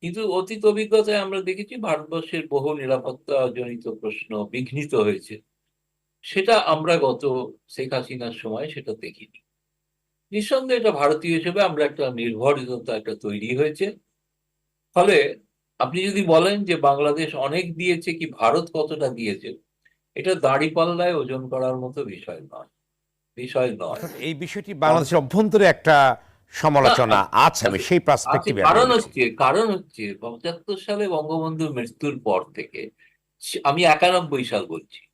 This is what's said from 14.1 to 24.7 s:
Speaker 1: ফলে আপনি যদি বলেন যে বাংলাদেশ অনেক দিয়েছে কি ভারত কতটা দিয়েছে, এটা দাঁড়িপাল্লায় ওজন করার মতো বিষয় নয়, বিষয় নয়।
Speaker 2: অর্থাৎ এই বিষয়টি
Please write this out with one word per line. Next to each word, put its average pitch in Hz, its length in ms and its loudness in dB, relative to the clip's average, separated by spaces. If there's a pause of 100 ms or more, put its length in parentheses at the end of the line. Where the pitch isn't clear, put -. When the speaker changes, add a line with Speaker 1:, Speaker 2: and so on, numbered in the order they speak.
Speaker 1:
ফলে 180 220 6 (600)
আপনি 127 260 -2
যদি 202 180 0
বলেন 185 420 4
যে 180 120 0
বাংলাদেশ 147 580 2
অনেক 160 420 -4
দিয়েছে 175 380 -2
কি 165 120 -8
ভারত 151 480 0
কতটা 151 340 -2
দিয়েছে, 117 420 -6 (640)
এটা 185 200 -2
দাঁড়িপাল্লায় 165 800 0
ওজন 131 340 -6
করার 131 280 -4
মতো 127 280 -8
বিষয় 87 360 -14
নয়, - 300 -20 (680)
বিষয় 127 340 -2
নয়। 90 180 -8
Speaker 2:
অর্থাৎ - 280 -10
এই 156 180 -8
বিষয়টি 180 400 -12